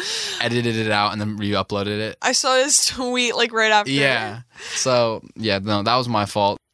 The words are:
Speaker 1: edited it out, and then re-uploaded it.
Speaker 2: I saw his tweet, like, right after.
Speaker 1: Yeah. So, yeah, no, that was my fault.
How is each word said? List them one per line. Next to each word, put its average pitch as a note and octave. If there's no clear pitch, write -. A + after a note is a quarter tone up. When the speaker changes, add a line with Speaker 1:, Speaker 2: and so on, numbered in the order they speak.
Speaker 1:
edited A#2
it A2
out, G#2
and G#2
then G#2+
re-uploaded G2+
it. G#2+
Speaker 2:
I B3+
saw C4
his C4+
tweet, B3
like, A3+
right A3
after. G#3
Speaker 1:
Yeah. B2
So, A#2+
yeah, G#2
no, G2+
that A2+
was B2
my G#2+
fault. G2+